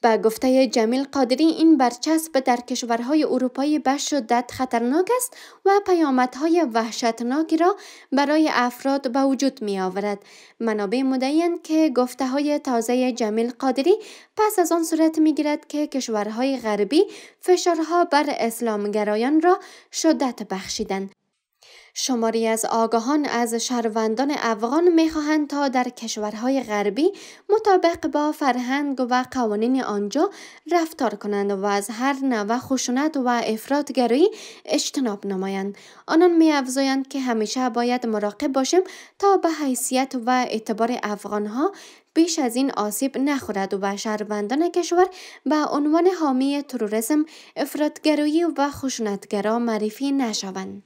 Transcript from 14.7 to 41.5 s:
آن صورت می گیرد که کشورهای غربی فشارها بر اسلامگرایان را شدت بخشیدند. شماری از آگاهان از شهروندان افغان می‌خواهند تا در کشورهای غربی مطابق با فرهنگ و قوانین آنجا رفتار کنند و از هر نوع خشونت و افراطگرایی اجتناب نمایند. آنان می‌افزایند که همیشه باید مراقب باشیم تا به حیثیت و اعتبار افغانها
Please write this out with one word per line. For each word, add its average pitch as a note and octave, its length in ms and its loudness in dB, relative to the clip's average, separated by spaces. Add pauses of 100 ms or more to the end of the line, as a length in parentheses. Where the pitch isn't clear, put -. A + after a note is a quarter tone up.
آن E4+ 120 0
صورت D#4+ 340 2
می D#4 160 4
گیرد D4 320 -2
که D4 200 -4
کشورهای A#3+ 720 -2
غربی A3 480 2 (360)
فشارها F4 640 2
بر D4 240 2
اسلامگرایان G#3+ 1120 0
را F4+ 180 4 (340)
شدت C4 580 0
بخشیدند. G3 600 -6 (920)
شماری A3+ 460 0
از A3 180 0
آگاهان A#3 600 0
از A#3 300 -2
شهروندان A3+ 840 -2
افغان A#3 560 0
می‌خواهند D#4 560 2
تا C#4+ 180 0
در B3+ 160 0
کشورهای A3+ 760 -4
غربی G#3+ 500 0 (360)
مطابق F#4 580 2
با D4 260 0
فرهنگ C4+ 680 -2 (100)
و B3+ 200 2
قوانین A#3 520 0
آنجا G#3 480 -2 (420)
رفتار D#4+ 420 0
کنند G3+ 360 -4
و G3 160 -2
از G3+ 240 -2
هر B3+ 320 -2
نوع A#3 360 0
خشونت C4 580 -2
و B3 120 0
افراطگرایی B3 1040 0 (340)
اجتناب B3 640 -2
نمایند. G3 520 -4 (280)
آنان E4+ 300 4
می‌افزایند C4+ 720 2
که C4+ 120 -6
همیشه B3 480 -2
باید A#3+ 380 -2
مراقب G#3+ 460 -2
باشیم C4+ 280 2 (380)
تا G4 180 4
به F4+ 120 2 (160)
حیثیت C4 480 -2 (140)
و B3 40 0
اعتبار A#3 720 -2
افغانها G#3 680 -4 (420)